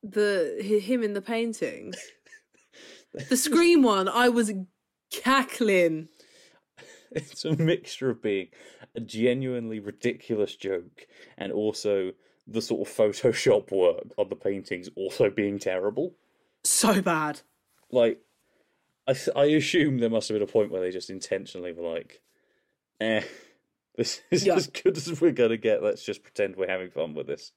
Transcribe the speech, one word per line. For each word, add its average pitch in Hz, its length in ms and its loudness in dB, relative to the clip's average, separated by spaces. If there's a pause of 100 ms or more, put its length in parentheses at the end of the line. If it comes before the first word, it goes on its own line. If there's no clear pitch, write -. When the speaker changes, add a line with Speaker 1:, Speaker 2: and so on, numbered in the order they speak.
Speaker 1:
The, 196 580 0
hi-, 208 180 2
him 233 240 -2
in 208 100 -2
the 196 80 -4
paintings. 220 800 -6
Speaker 2:
<laughs> - 60 -18 (1200)
Speaker 1:
The 254 80 2
Scream 330 440 6
one, 196 280 4
I 247 180 4
was 233 240 2 (580)
cackling. 196 1000 2 (1000)
Speaker 2:
It's - 340 -10
a 160 100 0
mixture 156 540 0
of 113 120 -4
being 98 260 -2 (460)
a 117 60 -10
genuinely 117 800 -2
ridiculous 104 760 -4
joke 95 500 -8 (300)
and 98 160 -8
also 104 580 -2 (340)
the 110 160 -6
sort 104 240 -4
of - 80 -16
Photoshop 107 800 2
work 90 360 2 (100)
on 104 100 -2
the 95 80 -8
paintings 92 640 -6
also 98 320 0
being 101 300 -2
terrible. 104 560 -4 (500)
Speaker 1:
So 208 360 2
bad. 156 380 -2 (500)
Speaker 2:
Like, 117 300 4 (880)
I 135 60 2
th-, - 200 -4
I 139 120 4
assume 151 540 2
there 117 100 2
must 110 180 0
have 107 80 -2
been 104 120 0
a - 40 -12
point 107 200 2
where 92 100 -2
they 90 100 -2
just 92 180 -10
intentionally 92 600 -8
were 85 180 -8
like, - 320 -10 (800)
"Eh, 110 220 0 (760)
this - 340 -4
is 175 160 2
Speaker 1:
Yeah. 185 100 4
Speaker 2:
as 160 120 0
good 185 300 0
as 156 240 -6
we're 170 100 6
gonna 117 240 2
get. 107 260 0
Let's 104 220 -2
just - 180 -8
pretend 95 360 -4
we're 95 100 -2
having 92 220 -4
fun 80 240 -6
with 73 140 -8
this." - 300 -10